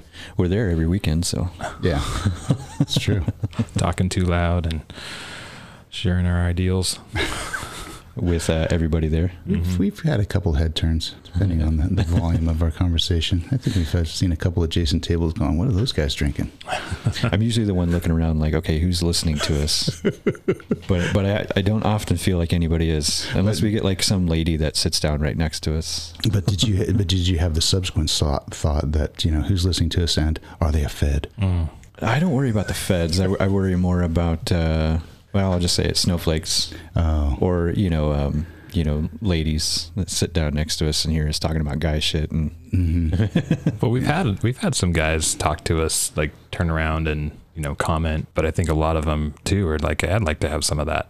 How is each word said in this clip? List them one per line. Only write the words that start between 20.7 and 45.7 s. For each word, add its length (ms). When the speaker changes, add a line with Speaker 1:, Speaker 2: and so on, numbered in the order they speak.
Speaker 1:
But, 240
but 120
I, 220
I 40
don't 220
often 340
feel 220
like 120
anybody 380
is, 360
unless 240
Speaker 2:
But 80
Speaker 1:
we 40
get, 140
like, 180
some 240
lady 300
that 180
sits 240
down 220
right 160
next 260
to 140
us. 360
Speaker 2:
But 140
did 160
you, 140
but 140
did 200
you 100
have 160
the 80
subsequent 480
thought, 440
thought 400
that, 300
you 80
know, 120
"Who's 220
listening 260
to 120
us 140
and 220
are 140
they 100
a 60
fed?" 400
Speaker 3:
Mm. 300
Speaker 1:
I 180
don't 140
worry 160
about 180
the 60
feds. 480
I, 60
I 80
worry 300
more 240
about, 500
uh, 460
well, 220
I'll 60
just 160
say 100
it: 100
snowflakes. 800
Speaker 2:
Oh. 440
Speaker 1:
Or, 360
you 160
know, 220
um, 340
you 100
know, 260
ladies 760
that 140
sit 240
down 220
next 220
to 120
us 160
and 80
hear 160
us 80
talking 240
about 180
guy 200
shit 320
and 180
Speaker 2:
Mm-hmm. 960
Speaker 1:
<laughs> 100
Speaker 3:
But 100
we've 140
Speaker 2:
Yeah. 200
Speaker 3:
had, 180
we've 160
had 160
some 180
guys 440
talk 300
to 180